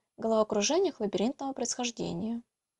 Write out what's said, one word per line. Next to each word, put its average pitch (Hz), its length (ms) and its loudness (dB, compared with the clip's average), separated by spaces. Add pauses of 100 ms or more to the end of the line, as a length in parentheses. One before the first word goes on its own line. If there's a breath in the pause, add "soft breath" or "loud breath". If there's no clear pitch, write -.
(160)
головокружениях 226 840 2
лабиринтного 226 520 -2
происхождения. 233 880 -4 (380)